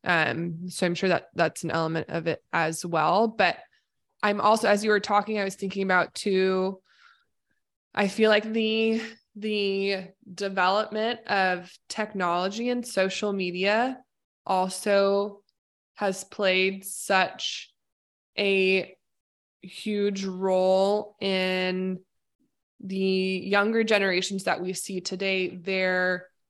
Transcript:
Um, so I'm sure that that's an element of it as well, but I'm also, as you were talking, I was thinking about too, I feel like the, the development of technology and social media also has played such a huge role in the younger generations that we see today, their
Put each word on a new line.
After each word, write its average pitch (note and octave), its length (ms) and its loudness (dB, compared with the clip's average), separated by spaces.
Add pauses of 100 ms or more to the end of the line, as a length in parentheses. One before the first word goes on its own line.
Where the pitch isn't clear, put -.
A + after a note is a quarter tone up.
Um, E3+ 640 -2
so - 160 -2
I'm F3 100 0
sure F#3+ 140 0
that - 260 0
that's E3+ 280 0
an E3 80 -4
element D#3+ 380 -2
of E3 180 -4
it - 240 -4
as E3 340 -2
well, E3+ 420 2
but G#3 320 0 (600)
I'm G#3 200 0
also, A3 260 4
as G#3 160 4
you G#3+ 80 2
were G#3 80 4
talking, G#3 400 0
I G3+ 40 0
was G3 120 -4
thinking G3 280 -4
about F#3 300 2
too, F#3+ 680 0 (1120)
I G3+ 140 0
feel G#3+ 220 2
like G#3+ 220 2
the, A3 500 0 (340)
the G3 720 -2 (260)
development G3+ 920 -2
of F#3 440 0 (160)
technology G3+ 840 -2
and B3 160 -2
social F#3+ 480 -2
media G3 640 0 (480)
also G3 960 2 (540)
has F#3+ 280 -4
played F#3+ 640 0
such - 840 -2 (680)
a F#3+ 580 0 (640)
huge G3+ 640 -2
role F#3+ 960 2
in F#3 800 -2 (840)
the F#3+ 160 -8
younger F#3+ 840 2
generations G3 640 0
that F3 160 0
we F#3 120 -4
see F#3 280 -8
today, F#3+ 480 -2
their F#3 760 -2 (220)